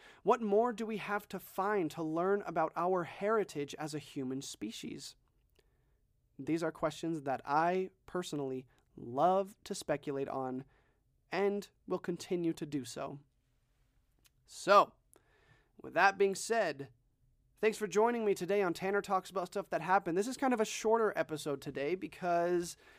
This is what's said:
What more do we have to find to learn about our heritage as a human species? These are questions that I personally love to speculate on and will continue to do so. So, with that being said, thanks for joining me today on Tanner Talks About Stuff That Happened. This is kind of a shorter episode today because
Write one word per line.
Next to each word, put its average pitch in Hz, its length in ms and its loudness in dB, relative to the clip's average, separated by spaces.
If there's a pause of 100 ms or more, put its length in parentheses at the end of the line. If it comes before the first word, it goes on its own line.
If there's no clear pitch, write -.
(220)
What 233 220 4
more 214 280 4
do 220 140 -6
we 214 120 -4
have 202 320 -4
to 190 100 -10
find 190 500 0
to 165 140 -6
learn 180 420 0
about 165 300 0
our 175 280 0
heritage 190 760 -2
as 151 160 -6
a 147 40 -6
human 135 440 -6
species? - 720 -10 (1200)
These 156 240 -2
are 160 100 -2
questions 160 520 -4
that 131 240 -2
I 175 420 2 (160)
personally 135 640 -4 (280)
love 180 680 2
to 208 100 -10
speculate 143 560 -4
on 131 340 -4 (680)
and 202 360 0 (200)
will 185 100 -2
continue 175 560 -2
to 165 140 -8
do 143 180 -4
so. 139 320 -10 (1300)
So, - 460 6 (880)
with 127 140 -12
that 190 240 6
being 196 160 4
said, 165 540 -2 (720)
thanks 214 160 2
for 214 100 -4
joining 220 380 4
me 196 80 4
today 196 280 0
on 175 120 2
Tanner 196 280 0
Talks 190 280 -2
About 185 180 -6
Stuff - 220 -6
That 160 120 -2
Happened. 185 360 2
This 208 100 0
is 262 80 -6
kind 262 180 2
of 220 60 2
a 214 60 2
shorter 220 500 2
episode 151 460 -4
today 143 340 -4
because 175 800 0 (240)